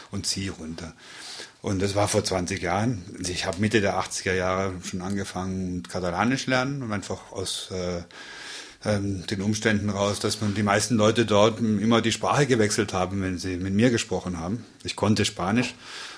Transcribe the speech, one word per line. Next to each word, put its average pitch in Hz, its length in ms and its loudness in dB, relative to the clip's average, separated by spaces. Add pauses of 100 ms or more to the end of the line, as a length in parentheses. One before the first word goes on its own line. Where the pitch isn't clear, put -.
(100)
und 101 160 -8
ziehe 95 240 -4
runter. 80 420 -12 (680)
Und 98 180 0
das 98 140 0
war 101 140 2
vor 101 160 2
zwanzig 92 360 -2
Jahren. 95 460 0 (200)
Ich 87 200 -4
habe - 120 -4
Mitte 107 220 4
der 98 160 2
achtziger - 380 -2
Jahre 92 400 0 (100)
schon 95 160 -6
angefangen 95 760 -4
mit 87 120 -8
Katalanisch 98 560 0
lernen 131 380 0
und 113 100 -6
einfach 98 400 -6
aus, - 380 -6
äh, 90 320 -4 (840)
ähm, 98 440 -2
den 101 120 -2
Umständen 104 480 2
raus, 101 320 2
dass - 220 -2
man 104 120 0
die 107 80 0
meisten 104 340 4
Leute 113 280 6
dort 107 340 6
immer 110 440 4
die 113 100 2
Sprache 113 340 2
gewechselt 110 460 2
haben, 95 300 0
wenn 92 160 -2
sie 92 180 -4
mit 95 160 -2
mir 107 160 6
gesprochen 92 500 -2
haben. 95 280 -4 (180)
Ich - 100 -6
konnte 104 300 4
Spanisch 101 500 0 (440)